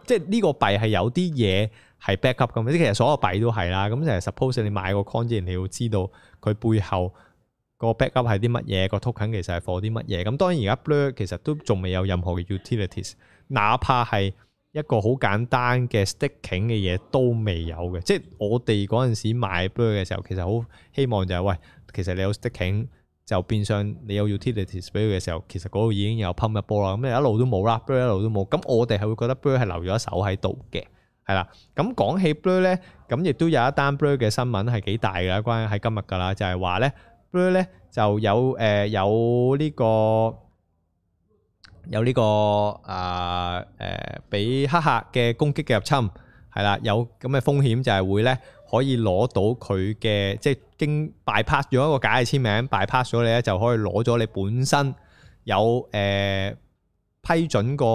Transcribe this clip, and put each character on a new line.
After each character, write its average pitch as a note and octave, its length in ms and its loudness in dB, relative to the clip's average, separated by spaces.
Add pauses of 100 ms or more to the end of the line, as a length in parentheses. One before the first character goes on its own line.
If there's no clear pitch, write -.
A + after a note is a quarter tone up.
即 B3 80 2
係 E3+ 100 -2
呢 G#3+ 160 0
個 F#3 60 4
幣 G#2 320 2
係 A2 80 0
有 G#2+ 240 2
啲 F3 200 -2
嘢 G#2+ 380 2 (320)
係 G2 160 0
backup B2+ 340 0
㗎 A#2 100 -4
嘛， A#2 100 -2
即 E3 60 2
係 E3+ 60 4
其 - 20 4
實 G#2 80 4
所 A#2 160 2
有 D3 80 2
幣 F#2+ 240 0
都 A#2+ 100 2
係 F#2+ 180 0
啦。 F#2+ 200 0
噉 A#2 140 -2
其 E3 60 0
實 G2 120 2
suppose B2 420 -2
你 G#2 60 -2
買 F#2+ 240 -2
個 G2+ 60 0
coin A#2 280 -2
之 A#2 80 -2
前， F#2 100 -2
你 F2+ 80 -4
要 F#2 140 -4
知 A#2 220 -6
道 G2 200 0 (320)
佢 G#2+ 120 0
背 A2 260 2
後 F2+ 340 -2 (640)
個 A#2 120 -2
backup B2+ 380 0
係 G#2 120 2
啲 A#2 120 0
乜 A#2 120 -2
嘢， F#2+ 240 0
個 G2+ 100 -2
token A2 340 -4
其 G#2 100 -4
實 F2 160 -6
係 - 20 -4
for F2+ 220 -6
啲 A2 100 -4
乜 A2+ 120 -6
嘢。 F2+ 200 -4
噉 A2 140 -4
當 F3+ 140 2
然 E3+ 80 0
而 G#2 160 0
家 - 80 -6
Blur C#3+ 300 0
其 G#2 140 -6
實 F2+ 120 -6
都 D3+ 160 -4
仲 A2 260 -2
未 F#2 100 -4
有 F#2 140 0
任 F#2 160 0
何 F2 120 -2
嘅 F2 120 -4
utilities， F#2+ 680 -6 (340)
哪 A2+ 300 2
怕 B2 280 2
係 G2 280 0 (380)
一 D3+ 120 -6
個 A#2 180 0
好 G#2+ 80 2
簡 A#2+ 360 0
單 B2 440 0
嘅 G2+ 160 2
staking - 600 -4
嘅 A#2 80 0
嘢 F#2+ 260 0 (100)
都 B2+ 220 2 (120)
未 F2 220 -2
有 D#2+ 100 -8
嘅。 F2 260 -6
即 G3 140 0
係 F3+ 60 -2 (160)
我 G#2+ 260 0
哋 G#2 240 0
嗰 B2 200 0
陣 A2+ 80 0
時 G#2+ 180 -2
買 F#2+ 360 -2
Blur A2 320 0
嘅 F#2 60 -4
時 - 80 -6
候， F#2+ 120 -8
其 F#2 80 -6
實 F#2 60 -4 (200)
好 A#2 40 -8 (280)
希 C#3 140 0
望 G2+ 200 0
就 F#2 80 -2
係， F2+ 80 0
喂， F#2+ 120 2 (380)
其 G2 100 -4
實 F2+ 100 -2
你 F#2 80 -2
有 G2 120 0
staking， G#2 540 -4 (380)
就 F#2+ 160 0
變 G#2 240 -2
相 G#2 300 -2 (120)
你 G2+ 80 -4
有 G#2 120 0
utilities G2+ 600 -4
畀 - 40 -20
佢 G#2 260 0
嘅 F2 60 -4
時 F2+ 80 -4
候， E2 180 -6
其 - 100 -8
實 - 60 -12
嗰 - 160 -2
度 A2+ 100 2
已 G2+ 100 0
經 G#2+ 160 -2
有 F#2+ 160 -2
pump G#2+ 240 -2
一 G2+ 40 -2
波 G#2 220 0
啦。 F#2+ 120 0
噉 A2 60 -4
你 C3+ 60 -2
一 B2 160 0
路 A2+ 160 2
都 B2+ 60 4
冇 G2+ 220 2
啦， A2+ 200 2
Blur C3 120 2
一 B2+ 40 2
路 G#2 180 2
都 A2 80 0
冇。 G2+ 180 -2
噉 E3 200 -2
我 - 180 2
哋 G#2+ 120 0
係 G#2+ 100 -2
會 A2 80 -2
覺 A#2 120 -2
得 B2+ 80 -2
Blur C3 220 0
係 B2 80 2
留 F2+ 100 -4 (180)
咗 - 20 2
一 A#2 40 0
手 - 120 -8 (140)
喺 G2 120 -2
度 - 340 -4
嘅， - 120 -6 (420)
係 G2 80 -2
啦。 F#2 140 -2 (280)
噉 G#3+ 180 -2
講 D#3 280 0
起 E3 120 2
Blur F#3 260 0
呢， F#3 180 2 (320)
噉 B2 140 -2
亦 D#3+ 100 2
都 E3 160 0
有 C3 180 4
一 C#3 40 0
單 C#3+ 260 0
Blur C#3+ 200 2
嘅 A#2 120 2
新 B2 140 0
聞 A#2 280 0
係 A2 100 0
幾 G2 160 -2
大 F#2+ 180 -2
嘅， F#2 260 0
關 A2+ 220 0
於 A2 40 -2
喺 G#2 120 -2
今 A2 160 -2
日 G#2 40 -4
㗎 F#2+ 180 -4
啦， F#2 160 0
就 G2 120 -4
係 F#2 140 -2
話 F#2 200 0
呢， C3+ 120 2 (400)
Blur F3+ 200 2
呢 F#3 160 2 (220)
就 G#2 300 2
有， A2 400 2
呃， G#2 280 2
有 A#2 720 2
呢 D3+ 140 -2
個， C3 140 -2 (2000)
有 A2 140 0
呢 B2+ 100 2
個， B2 80 2 (640)
啊， F2+ 800 -4 (140)
呃， G1+ 420 -10 (100)
畀 B2 380 0
黑 D#3+ 140 0
客 C3+ 300 2
嘅 A#2 240 2
攻 D3 180 0
擊 D#3 100 -4
嘅 A#2+ 120 2
入 G2+ 60 2
侵， B2 280 2 (440)
係 G2+ 100 -2
啦， G2+ 200 2
有 A2+ 240 0 (120)
噉 - 100 -8
嘅 C3+ 100 2
風 C#3+ 180 2
險 C3 260 2
就 B2+ 80 0
係 F#2+ 200 2
會 G#2 120 2
呢， B2+ 140 2 (320)
可 A2+ 120 2
以 C3+ 160 0
攞 G#2+ 300 2
到 - 140 0
佢 G#2 540 -2
嘅， G2+ 420 0
即 C#3+ 140 0
係 C3 60 -2 (200)
經 D3+ 360 -2 (100)
bypass C3+ 460 2
咗 - 40 -8
一 C#3 180 4
個 C#3 80 2
假 A2 180 2
嘅 B2 80 2
簽 C#3 160 0
名， A2+ 260 0
bypass A2+ 420 0
咗 A#2 140 2
你 A#2 60 2
呢， A#2 120 2
就 G2+ 180 0
可 A#2 160 2
以 - 20 0
攞 G2+ 260 0
咗 A#2+ 140 2
你 A2+ 100 0
本 G#2+ 380 -2
身 C#3 300 0 (480)
有， A2+ 480 2
呃， G2 640 0 (640)
批 E3 260 0
准 B2 300 0
個 C#3 180 0